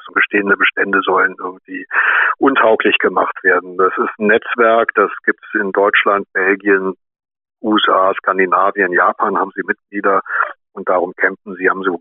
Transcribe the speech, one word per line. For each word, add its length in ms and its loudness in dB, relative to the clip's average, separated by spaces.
so 80 -20
bestehende 460 0
Bestände 420 0
sollen 380 0
irgendwie 480 -12
untauglich 640 2
gemacht 440 -2
werden. 360 0
Das 180 2
ist 220 -2
ein 80 -2
Netzwerk, 680 2
das 160 2
gibt's 300 -6
in 180 -2
Deutschland, 640 2
Belgien, 580 0
U 160 2
S 100 0
A, 240 4
Skandinavien, 800 0
Japan 460 0
haben 160 -4
sie 120 -6
Mitglieder 540 -2
und 140 -12
darum 300 -2
kämpfen 400 -6
sie, 140 0
haben 120 -6
sie, 80 -2